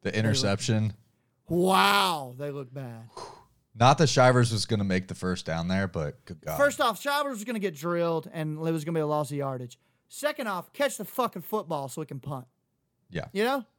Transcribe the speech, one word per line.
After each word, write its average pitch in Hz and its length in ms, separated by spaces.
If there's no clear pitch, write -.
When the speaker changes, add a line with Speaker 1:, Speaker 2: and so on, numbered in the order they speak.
Speaker 1:
The 95 100
Speaker 2:
They 98 60
look 110 80
Speaker 1:
interception. 107 680
Speaker 2:
Wow, 185 880
they 143 140
look 135 220
bad. 117 360
Speaker 1:
Not 123 240
that 160 100
Shivers 123 420
was 107 140
gonna 104 180
make 92 240
the 90 80
first 92 300
down 82 220
there, 95 200
but 78 380
good 82 160
God. 78 160
Speaker 2:
First 285 240
off, 285 200
Shivers 285 360
was 202 60
gonna 226 160
get 185 160
drilled, 170 580
and 156 240
it 160 140
was 160 120
gonna 165 140
be 160 40
a 151 60
loss 151 240
of 147 60
yardage. 131 420
Second 294 400
off, 185 260
catch 277 240
the 208 80
fucking 202 380
football 160 440
so 143 140
we 151 40
can 139 140
punt. 131 260
Speaker 1:
Yeah. - 220
Speaker 2:
You 196 120
know? 254 220